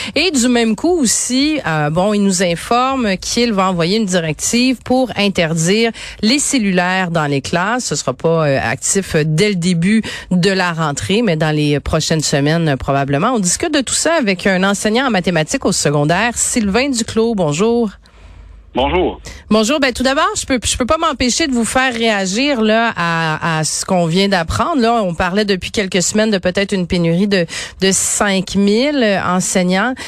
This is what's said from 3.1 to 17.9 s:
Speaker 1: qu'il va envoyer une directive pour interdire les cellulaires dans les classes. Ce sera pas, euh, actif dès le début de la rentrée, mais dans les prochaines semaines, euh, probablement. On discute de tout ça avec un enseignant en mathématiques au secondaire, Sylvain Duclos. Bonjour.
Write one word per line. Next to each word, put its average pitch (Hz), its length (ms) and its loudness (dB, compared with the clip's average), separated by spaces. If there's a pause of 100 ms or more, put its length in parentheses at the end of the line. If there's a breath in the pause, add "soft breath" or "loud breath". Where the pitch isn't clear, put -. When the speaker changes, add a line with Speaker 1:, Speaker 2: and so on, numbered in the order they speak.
Speaker 1:
qu'il 233 380 -2
va 190 160 2
envoyer 175 260 0
une 226 100 0
directive 185 760 0
pour 254 320 0
interdire 185 760 0 (300 loud breath)
les 247 180 2
cellulaires 185 720 0
dans 160 160 0
les 143 140 0
classes. 202 440 -2
Ce 156 100 -4
sera 139 160 -4
pas, 160 340 0
euh, 135 160 2
actif 180 540 -2
dès 156 320 2
le 208 80 0
début 180 460 2 (300 loud breath)
de 180 200 2
la 180 220 0
rentrée, 160 480 0
mais 180 160 2
dans 156 180 2
les 147 240 2
prochaines 160 400 0
semaines, 156 480 2
euh, 143 80 2
probablement. 139 540 0
On 254 100 0
discute 247 340 -2
de 294 60 4
tout - 140 -4
ça 320 220 0
avec 196 300 0
un 190 200 2
enseignant 214 400 0
en 247 60 0
mathématiques 175 520 0
au 214 80 2
secondaire, 165 600 2
Sylvain 233 560 0
Duclos. 226 460 0
Bonjour. 196 560 0 (840 soft breath)